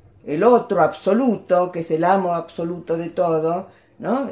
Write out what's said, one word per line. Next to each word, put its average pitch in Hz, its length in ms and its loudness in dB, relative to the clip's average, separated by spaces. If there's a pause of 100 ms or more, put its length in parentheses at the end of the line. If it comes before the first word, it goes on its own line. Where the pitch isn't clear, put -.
(260)
El 151 200 -2
otro 226 340 4
absoluto, 180 920 0
que 170 80 -6
es 165 100 -10
el 160 140 0
amo 185 280 2
absoluto 170 640 -6
de 165 140 -6
todo, 170 580 -2 (320)
¿no? 226 320 -4